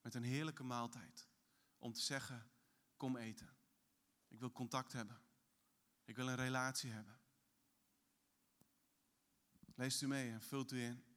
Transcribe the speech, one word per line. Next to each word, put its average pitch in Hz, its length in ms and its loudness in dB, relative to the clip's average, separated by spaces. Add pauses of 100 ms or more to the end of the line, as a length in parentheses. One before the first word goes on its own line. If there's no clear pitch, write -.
Met 117 140 -8
een 120 100 2
heerlijke 147 380 2
maaltijd 120 640 -2 (500)
om 120 140 -2
te 107 80 -2
zeggen, 131 500 -2 (460)
"Kom 131 200 2
eten. 110 400 -6 (720)
Ik 113 100 -14
wil 120 140 -2
contact 127 400 0
hebben. 113 280 -6 (840)
Ik 113 120 -8
wil 127 120 0
een 127 60 2
relatie 127 560 2
hebben." 110 300 -8 (2500)
Leest 127 280 2
u 139 40 4
mee 135 240 4
en 113 120 -4
vult 135 300 0
u 127 80 2
in. 120 240 0 (120)